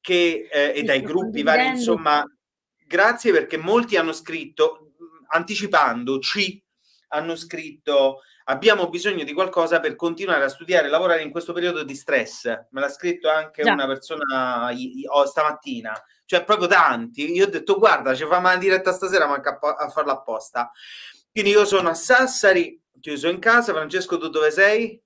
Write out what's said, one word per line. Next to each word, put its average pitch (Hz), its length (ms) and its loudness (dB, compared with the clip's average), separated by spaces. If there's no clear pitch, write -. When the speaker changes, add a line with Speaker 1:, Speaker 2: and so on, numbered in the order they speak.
Speaker 1:
che, 175 500 0
eh, 143 200 2
e - 60 -4
Speaker 2:
Sì, 147 80 -4
Speaker 1:
dai 139 160 2
Speaker 2:
sto 131 80 -10
Speaker 1:
gruppi 165 340 -4
vari, 156 220 2
Speaker 2:
condividendo. 254 140 -2
Speaker 1:
insomma, 165 460 0
grazie 208 460 2
perché 160 240 2
molti 208 400 0
hanno 165 160 0
scritto, 156 800 -4
anticipandoci, 160 1300 -2
hanno 165 280 -4
scritto: 147 840 -2
"Abbiamo 180 400 2
bisogno 175 360 -4
di 147 80 -12
qualcosa 170 480 0
per 156 160 -4
continuare 170 480 -2
a 135 40 0
studiare 165 380 0
e 139 40 -4
lavorare 165 320 2
in 151 80 -10
questo 170 220 -8
periodo 175 320 -2
di 135 100 -10
stress." 135 500 -2
Me 135 100 -8
l'ha 143 80 -2
scritto 175 420 -4
anche 156 320 -2
Speaker 2:
Già. 202 100 2
Speaker 1:
una 139 140 -2
persona 131 880 -6
i-, 127 280 -10
i-, 143 60 -12
o-, 143 180 2
stamattina, 139 680 -4
cioè 175 200 0
proprio 196 240 2
tanti. 147 640 2
Io 185 140 4
ho - 20 -4
detto: 196 300 0
"Guarda, 147 360 4
ci 151 120 -4
fa 175 120 4
una 180 180 4
diretta 190 360 2
stasera, 180 340 2
manca 139 240 -2
a - 80 -10
po-, 147 160 -2
a 147 140 -6
farla 147 240 -2
apposta." 120 580 -6
Quindi 202 220 0
io 208 120 6
sono 190 260 2
a 165 40 -2
Sassari, 214 840 2
chiuso 147 280 -4
in 180 100 -2
casa. 226 340 2
Francesco, 170 460 -4
tu 156 100 -6
dove 156 220 2
sei? 214 560 2